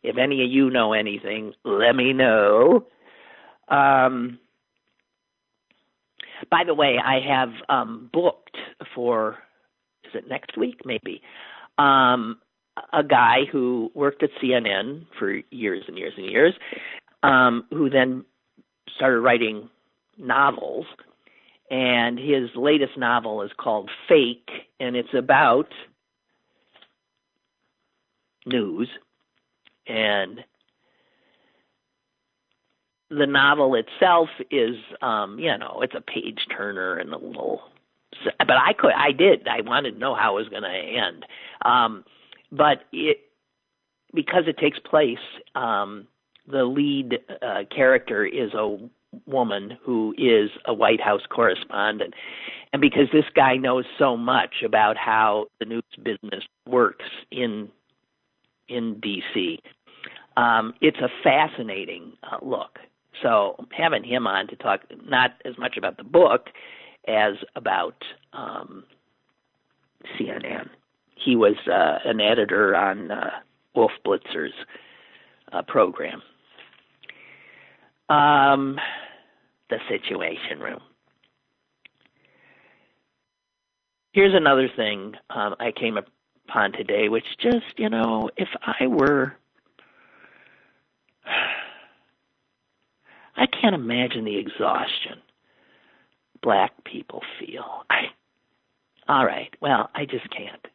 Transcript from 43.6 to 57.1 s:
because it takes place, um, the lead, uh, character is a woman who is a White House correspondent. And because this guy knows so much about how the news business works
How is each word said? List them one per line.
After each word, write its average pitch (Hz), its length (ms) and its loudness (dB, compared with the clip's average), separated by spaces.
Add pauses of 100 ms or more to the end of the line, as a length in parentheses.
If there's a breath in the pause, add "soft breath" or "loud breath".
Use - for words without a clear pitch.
because 165 340 0
it 156 100 -4
takes 151 220 -2
place, 147 380 0 (380)
um, 104 520 -4 (420)
the 135 140 0
lead, 135 560 -2 (220)
uh, 101 220 -4 (120)
character 127 500 2
is 110 280 -6
a 107 240 -4 (480)
woman 113 580 -4
who 110 340 -2
is 110 320 4 (160)
a 123 80 -2
White 110 280 2
House 104 280 0
correspondent. 104 840 -2 (580 loud breath)
And 139 100 -2
because 143 300 4
this 151 140 4 (100)
guy 135 200 6
knows 127 300 0 (120)
so 131 200 2
much 117 380 0 (100)
about 107 320 4
how 110 500 2 (120)
the 113 60 -8
news 117 180 -8 (200)
business 104 400 -8 (240)
works 123 380 2 (260)